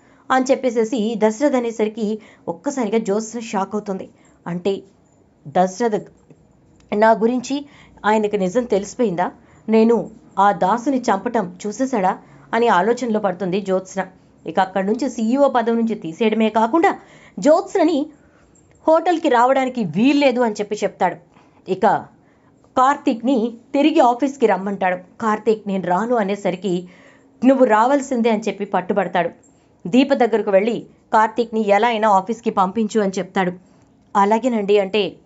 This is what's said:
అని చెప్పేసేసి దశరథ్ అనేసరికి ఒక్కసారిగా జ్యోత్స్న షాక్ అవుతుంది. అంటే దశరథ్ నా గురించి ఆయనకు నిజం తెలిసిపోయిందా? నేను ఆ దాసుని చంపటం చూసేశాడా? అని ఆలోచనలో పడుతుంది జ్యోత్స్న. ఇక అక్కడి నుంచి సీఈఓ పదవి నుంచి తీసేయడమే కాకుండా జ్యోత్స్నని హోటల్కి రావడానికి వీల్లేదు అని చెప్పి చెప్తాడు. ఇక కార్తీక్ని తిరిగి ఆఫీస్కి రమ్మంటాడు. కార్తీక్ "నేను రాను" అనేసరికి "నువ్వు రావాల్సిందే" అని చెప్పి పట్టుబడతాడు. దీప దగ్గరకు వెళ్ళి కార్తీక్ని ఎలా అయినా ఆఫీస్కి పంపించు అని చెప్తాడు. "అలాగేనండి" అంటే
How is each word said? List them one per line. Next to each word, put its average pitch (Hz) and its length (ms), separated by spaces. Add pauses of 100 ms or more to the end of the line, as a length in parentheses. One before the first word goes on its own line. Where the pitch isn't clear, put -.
(300)
అని 262 200
చెప్పేసేసి 233 680
దశరథ్ 220 360
అనేసరికి 220 640 (300)
ఒక్కసారిగా 226 500
జ్యోత్స్న 220 420
షాక్ 196 340
అవుతుంది. 202 340 (380)
అంటే 180 360 (640)
దశరథ్ 190 560 (920)
నా 220 160
గురించి 247 560 (380)
ఆయనకు 208 320
నిజం 185 280
తెలిసిపోయిందా? 202 680 (380)
నేను 220 420 (280)
ఆ 202 140
దాసుని 233 480
చంపటం 233 640
చూసేశాడా? 214 520 (340)
అని 233 160
ఆలోచనలో 214 520
పడుతుంది 190 400
జ్యోత్స్న. 190 400 (440)
ఇక 165 160
అక్కడి 190 260
నుంచి 247 240
సీఈఓ 240 380
పదవి 233 280
నుంచి 226 180
తీసేయడమే 220 560
కాకుండా 233 400 (480)
జ్యోత్స్నని 330 600 (880)
హోటల్కి 320 420
రావడానికి 247 560
వీల్లేదు 247 560
అని 226 140
చెప్పి 208 220
చెప్తాడు. 185 400 (520)
ఇక 185 180 (880)
కార్తీక్ని 262 600 (360)
తిరిగి 302 280
ఆఫీస్కి 247 460
రమ్మంటాడు. 190 520 (220)
కార్తీక్ 214 480
"నేను 190 180
రాను" 208 300
అనేసరికి 196 560 (680)
"నువ్వు 254 220
రావాల్సిందే" 240 680
అని 214 120
చెప్పి 202 220
పట్టుబడతాడు. 180 680 (540)
దీప 254 300
దగ్గరకు 214 360
వెళ్ళి 196 260 (360)
కార్తీక్ని 220 560
ఎలా 202 200
అయినా 220 220
ఆఫీస్కి 208 400
పంపించు 208 500
అని 196 180
చెప్తాడు. 185 340 (600)
"అలాగేనండి" 208 640
అంటే 196 240 (240)